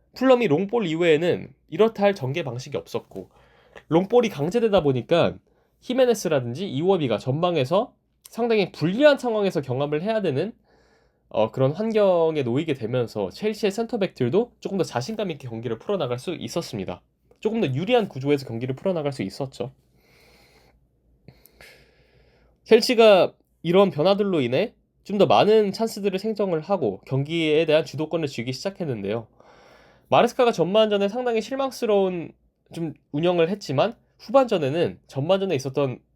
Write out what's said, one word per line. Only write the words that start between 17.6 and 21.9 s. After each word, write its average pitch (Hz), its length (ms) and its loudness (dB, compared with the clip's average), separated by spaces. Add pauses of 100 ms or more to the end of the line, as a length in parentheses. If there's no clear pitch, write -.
더 165 60 0
유리한 190 420 0
구조에서 139 360 -2
경기를 123 300 -6
풀어나갈 151 380 -4
수 117 100 -8
있었죠. 135 480 -8 (3000)